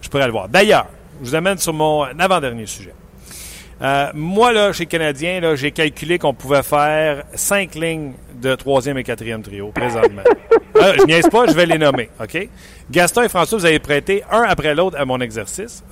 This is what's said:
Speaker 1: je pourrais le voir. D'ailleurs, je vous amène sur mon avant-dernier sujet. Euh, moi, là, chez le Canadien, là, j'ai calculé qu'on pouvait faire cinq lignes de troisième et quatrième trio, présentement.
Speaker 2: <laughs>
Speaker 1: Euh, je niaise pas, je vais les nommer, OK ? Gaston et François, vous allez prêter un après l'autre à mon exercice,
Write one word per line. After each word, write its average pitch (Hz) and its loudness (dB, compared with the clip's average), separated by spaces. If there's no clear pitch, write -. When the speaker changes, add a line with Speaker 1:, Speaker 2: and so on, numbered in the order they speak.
Speaker 1:
je - -14
pourrais 139 2
le 117 -2
voir. 101 -6
D'ailleurs, 180 4
je 120 -10
vous 143 -2
amène 185 0
sur 165 -4
mon 151 0
avant-dernier 139 -2
sujet. 92 -16
Euh, 139 2
moi, 196 2
là, 208 2
chez 170 -8
le - -6
Canadien, 165 -2
là, 160 0
j'ai 139 -2
calculé 156 -2
qu'on 143 0
pouvait 135 0
faire 151 0
cinq 202 -2
lignes 160 -6
de 131 0
troisième 135 0
et 120 -6
quatrième 113 -6
trio, 101 -12
présentement. - -2
Speaker 2:
<laughs> 466 4
Speaker 1:
Euh, 370 6
je 381 6
niaise 165 4
pas, 247 4
je 320 4
vais 170 4
les 165 2
nommer, 139 2
OK ? 165 -6
Gaston 175 2
et 220 2
François, 185 0
vous 170 0
allez 156 4
prêter 147 -2
un 220 2
après 156 0
l'autre 175 0
à 143 -2
mon 127 -2
exercice, 120 -10